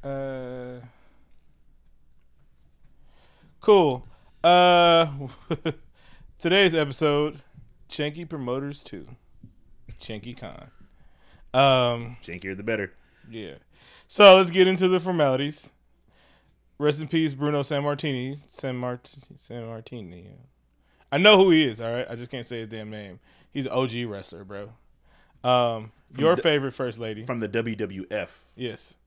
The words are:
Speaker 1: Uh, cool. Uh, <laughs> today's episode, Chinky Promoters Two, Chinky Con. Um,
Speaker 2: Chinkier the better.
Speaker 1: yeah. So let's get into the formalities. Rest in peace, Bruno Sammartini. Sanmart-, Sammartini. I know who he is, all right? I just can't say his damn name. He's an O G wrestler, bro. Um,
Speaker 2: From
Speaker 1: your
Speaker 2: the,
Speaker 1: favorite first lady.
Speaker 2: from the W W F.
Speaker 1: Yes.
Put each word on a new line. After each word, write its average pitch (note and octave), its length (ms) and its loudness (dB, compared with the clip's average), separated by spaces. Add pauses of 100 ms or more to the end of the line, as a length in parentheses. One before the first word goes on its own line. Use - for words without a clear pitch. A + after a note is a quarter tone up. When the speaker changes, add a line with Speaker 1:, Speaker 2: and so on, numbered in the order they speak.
Speaker 1:
Uh, B2+ 760 -10 (2750)
cool. E3 440 4 (380)
Uh, F3 640 6 (680)
<laughs> - 680 -20
today's F3+ 340 4
episode, D3 640 -2 (500)
Chinky D3+ 400 -8
Promoters C#3 540 -8
Two, F2 240 -14 (920)
Chinky A2+ 360 -14
Con. - 320 -18 (880)
Um, B2 680 2
Speaker 2:
Chinkier F2+ 320 -10
the G2+ 80 -12
better. G#2 280 -4 (380)
Speaker 1:
yeah. G#2 240 -14 (540)
So G3 300 10
let's F3+ 120 2
get F3+ 160 4
into F#3 220 0
the F#3 100 2
formalities. D3 720 -2 (1080)
Rest D3 220 0
in D#3 80 -8
peace, D#3+ 260 -2
Bruno D3 280 -2
Sammartini. C#3+ 760 -6 (140)
Sanmart-, B2 640 -10 (220)
Sammartini. A2+ 880 -16 (840)
I C#3+ 60 0
know G#3 180 8
who F#3+ 140 8
he D#3+ 120 6
is, A#2 180 -2
all A#2 120 -6
right? B2 180 -4
I A#2 60 -10
just A#2+ 160 -14
can't B2 120 -10
say A#2+ 160 -10
his A2 80 -12
damn G#2+ 220 -14
name. G2+ 300 -16 (320)
He's C3+ 140 -8
an - 60 -8
O C3 140 0
G A#2+ 200 -8
wrestler, G2 380 -14
bro. G2+ 280 -16 (720)
Um, A#2+ 480 0 (200)
Speaker 2:
From C3 120 -12
Speaker 1:
your E3+ 120 4
Speaker 2:
the, - 60 -4
Speaker 1:
favorite C#3 300 0
first A#2+ 260 -8
lady. A2 260 -10
Speaker 2:
from B2 140 -6
the G#2+ 100 -4
W A2 280 -4
W F#2+ 340 -8
F. G2+ 340 -8 (120)
Speaker 1:
Yes. A#2 400 -12 (100)